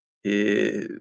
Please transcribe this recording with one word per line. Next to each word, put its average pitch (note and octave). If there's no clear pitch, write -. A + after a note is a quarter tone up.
e, G#2